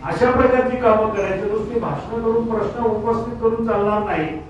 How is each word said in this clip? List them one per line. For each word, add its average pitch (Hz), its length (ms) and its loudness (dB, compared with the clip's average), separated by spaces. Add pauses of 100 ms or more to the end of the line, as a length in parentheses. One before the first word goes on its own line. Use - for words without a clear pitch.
अशा 240 280 2
प्रकारची 247 460 2
कामं 214 320 4
करायची, 202 420 -2
नुसती 226 280 -2
भाषणं 214 420 -6
करून, 226 260 2
प्रश्न 220 360 -2
उपस्थित 226 580 -2
करून 226 260 0
चालणार 208 360 2
नाही. 160 240 -2 (220)